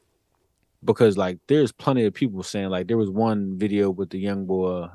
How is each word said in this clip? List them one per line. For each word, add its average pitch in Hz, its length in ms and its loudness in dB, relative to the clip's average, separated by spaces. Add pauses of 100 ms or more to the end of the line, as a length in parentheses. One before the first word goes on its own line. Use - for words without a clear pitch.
(840)
because, 107 340 4
like, 92 300 -2
there's 143 260 2
plenty 131 320 0
of 101 100 0
people 101 280 -2
saying, 98 280 -4
like, 92 180 -2
there 117 80 2
was 104 140 2
one 101 480 0
video 101 320 2
with 90 200 -6
the 95 80 -8
young 98 280 -4
boy, 90 480 -2